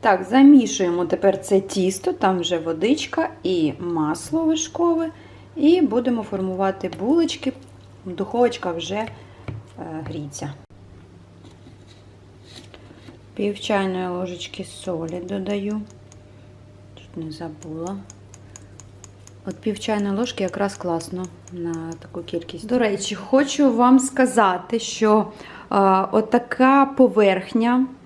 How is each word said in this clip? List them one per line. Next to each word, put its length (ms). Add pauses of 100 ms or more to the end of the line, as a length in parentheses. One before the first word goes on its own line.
Так, 220
замішуємо 800
тепер 360
це 200
тісто, 520
там 260
вже 180
водичка 720 (140)
і 360
масло 640
вершкове. 680 (440)
І 260
будемо 420
формувати 760
булочки. 540 (520)
Духовочка 680
вже, 240
е, 140 (960)
гріється. 480 (2750)
Пів 260
чайної 480
ложечки 560
солі 680
додаю. 520 (1120)
Тут 320
не 60
забула. 680 (1500)
От 100
пів 240
чайної 360
ложки 280
якраз 320
класно 500 (280)
на 480
таку 220
кількість. 440
До 120
речі, 360
хочу 580
вам 260
сказати, 800
що, 480 (440)
е, 40 (360)
отака 720
поверхня 1000 (180)